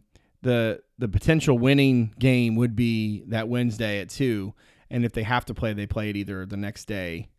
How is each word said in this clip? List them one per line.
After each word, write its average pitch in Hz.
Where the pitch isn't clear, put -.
the, 117
the 123
potential 151
winning 131
game 123
would 120
be 110
that 110
Wednesday 113
at 90
two, 110
and 120
if 117
they 113
have 123
to 117
play, 110
they 101
play 107
it 101
either 101
the 98
next 101
day, 90